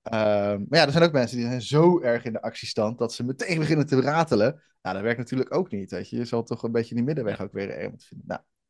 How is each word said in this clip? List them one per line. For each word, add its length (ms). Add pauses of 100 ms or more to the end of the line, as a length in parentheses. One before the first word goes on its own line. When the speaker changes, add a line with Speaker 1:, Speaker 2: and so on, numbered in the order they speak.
Speaker 1:
Ehm, 680
maar 100
ja, 60
er 60
zijn 120
ook 80
mensen 260
die 100
zijn 140
zo 400
erg 220
in 100
de 80
actiestand 560
dat 160
ze 100
meteen 360
beginnen 280
te 140
ratelen. 600 (200)
Nou, 140
dat 80
werkt 160
natuurlijk 360
ook 160
niet, 200
weet 180
je. 80
Je 80
zal 180
toch 200
een 80
beetje 240
die 80
middenweg 340
Speaker 2:
Ja. 60
Speaker 1:
ook 100
weer 160
erg 200
moeten 180
vinden. 200
Nou. 140 (280)